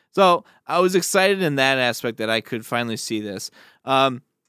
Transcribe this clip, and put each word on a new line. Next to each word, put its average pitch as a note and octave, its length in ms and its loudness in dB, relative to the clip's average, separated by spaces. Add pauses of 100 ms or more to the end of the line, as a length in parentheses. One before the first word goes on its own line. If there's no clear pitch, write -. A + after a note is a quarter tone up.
(120)
So F#3 320 4 (220)
I D#3+ 140 -2
was F#3 140 2
excited F#3+ 480 2
in D3 140 0
that C3+ 220 2
aspect A#2+ 400 -2
that A2 120 -4
I A2+ 100 0
could A2+ 240 -10
finally A#2+ 320 -4
see A2 240 -6
this. G2 300 -10 (340)
Um, C3+ 380 0 (260)